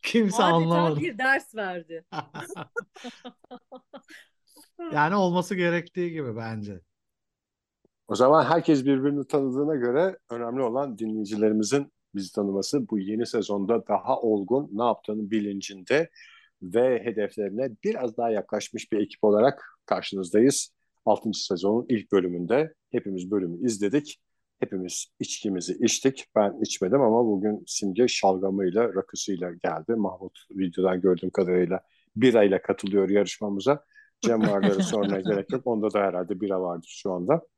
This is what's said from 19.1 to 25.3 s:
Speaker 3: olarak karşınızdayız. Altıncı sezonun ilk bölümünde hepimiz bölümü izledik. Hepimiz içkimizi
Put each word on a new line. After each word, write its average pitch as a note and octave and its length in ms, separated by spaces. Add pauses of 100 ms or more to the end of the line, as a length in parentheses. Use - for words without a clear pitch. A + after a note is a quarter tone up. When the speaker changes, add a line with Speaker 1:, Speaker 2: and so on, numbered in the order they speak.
Speaker 3:
olarak G#2+ 640
karşınızdayız. G2 880 (320)
Altıncı G#2 400
sezonun G2+ 440
ilk G#2+ 220
bölümünde F#2 640 (180)
hepimiz F#2+ 400
bölümü F#2 340
izledik. A2+ 560 (380)
Hepimiz - 480 (120)
içkimizi - 600